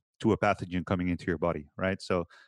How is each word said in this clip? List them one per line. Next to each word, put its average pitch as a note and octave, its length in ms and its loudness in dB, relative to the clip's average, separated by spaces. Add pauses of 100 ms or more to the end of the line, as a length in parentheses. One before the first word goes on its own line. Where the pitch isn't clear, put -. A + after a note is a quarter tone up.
(220)
to A2 120 4
a F2+ 40 4
pathogen F2+ 480 0
coming F2+ 220 0
into F2 200 -2
your E2+ 100 0
body, D#2+ 400 -2
right? F#2+ 240 -2
So F2+ 240 0 (220)